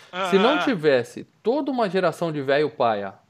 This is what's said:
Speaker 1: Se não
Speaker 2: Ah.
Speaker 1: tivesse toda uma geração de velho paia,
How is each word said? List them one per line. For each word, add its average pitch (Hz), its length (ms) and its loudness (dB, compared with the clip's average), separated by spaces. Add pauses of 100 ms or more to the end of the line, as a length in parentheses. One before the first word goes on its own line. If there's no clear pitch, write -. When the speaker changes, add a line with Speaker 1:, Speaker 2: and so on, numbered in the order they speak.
(300)
Speaker 1:
Se 190 80 4
não 233 200 4
Speaker 2:
Ah. - 60 -2
Speaker 1:
tivesse 147 600 0 (180)
toda 285 280 -2
uma 240 180 -2
geração 170 440 -2
de 147 100 -4
velho 143 280 2
paia, 104 440 -2 (160)